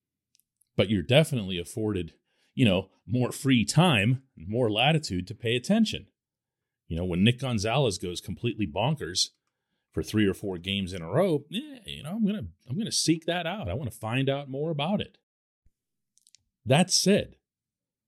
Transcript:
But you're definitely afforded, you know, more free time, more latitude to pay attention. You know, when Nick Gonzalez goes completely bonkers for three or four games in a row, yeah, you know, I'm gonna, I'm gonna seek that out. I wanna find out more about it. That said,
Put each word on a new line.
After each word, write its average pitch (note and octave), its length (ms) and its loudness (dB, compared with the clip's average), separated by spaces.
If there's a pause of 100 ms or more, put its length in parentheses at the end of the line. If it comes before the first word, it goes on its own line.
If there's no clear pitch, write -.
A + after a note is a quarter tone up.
(760)
But G2+ 140 2
you're G2 120 2
definitely A2+ 560 2
afforded, F#2 540 -4 (420)
you C3 100 4
know, F#2+ 260 4 (160)
more A#2+ 260 0
free B2+ 320 2
time, C3 580 4 (140)
more G#2+ 340 0
latitude G#2+ 580 2
to A2+ 60 -10
pay A#2+ 220 -2
attention. G3 500 0 (800)
You E2+ 100 -6
know, E2+ 80 -2
when F2+ 200 2
Nick B2 160 4
Gonzalez A#2 560 0
goes F2+ 240 -8
completely G#2 460 -6
bonkers F#2+ 600 -2 (640)
for F#2+ 100 -4
three G#2+ 240 2
or F#2 80 2
four F#2+ 240 -8
games F#2+ 340 -4
in F#2+ 80 -8
a D#2+ 100 -10
row, D#3 380 0
yeah, C4+ 380 -10
you C#3+ 160 -12
know, E3+ 140 -8
I'm A3 100 0
gonna, F#3 200 -2 (220)
I'm B2+ 80 -6
gonna F#3+ 160 -4
seek E3 340 0
that E3+ 200 -2
out. F3 220 -6
I F2 60 -2
wanna C#3 160 -6
find B2+ 380 -2
out C#3 220 -4
more C#3+ 200 -4
about D#3+ 300 -2
it. - 160 -10 (1500)
That D#3 240 4
said, - 460 2 (720)